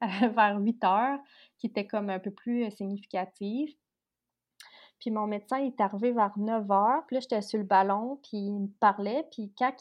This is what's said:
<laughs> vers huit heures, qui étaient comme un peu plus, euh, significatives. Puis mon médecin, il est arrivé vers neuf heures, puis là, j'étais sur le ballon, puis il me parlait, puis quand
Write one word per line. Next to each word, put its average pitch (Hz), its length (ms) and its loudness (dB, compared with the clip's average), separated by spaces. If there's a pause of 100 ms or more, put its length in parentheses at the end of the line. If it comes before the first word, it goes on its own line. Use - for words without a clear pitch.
<laughs> 214 340 0
vers 208 240 4
huit 226 260 0
heures, 233 340 2 (400)
qui - 80 -6
étaient 208 200 -4
comme 208 220 -4
un 190 100 -4
peu 190 120 -6
plus, 240 340 -4
euh, 214 60 -4
significatives. 202 1040 -6 (1200)
Puis 233 120 -6
mon 214 160 -2
médecin, 214 320 -4
il 277 100 -2
est 247 120 -8
arrivé 208 320 0
vers 208 260 2
neuf 214 320 -2
heures, 226 360 4
puis 254 100 -4
là, 262 40 0
j'étais 220 220 -2
sur 214 160 -4
le 208 60 -2
ballon, 202 580 2
puis - 160 -10
il 202 140 -4
me 202 160 -4 (120)
parlait, 214 500 2
puis 202 280 -12
quand 254 220 0